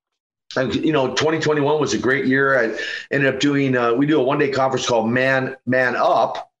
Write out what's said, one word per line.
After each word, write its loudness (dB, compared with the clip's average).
and, -2
you 0
know, 0
twenty -2
twenty-one 0
was -2
a -2
great 0
year. 2
I 0
ended 0
up -8
doing, 2
uh, 2
we 2
do 2
a 0
one-day 0
conference 0
called 0
Man, 0
Man 0
Up, 0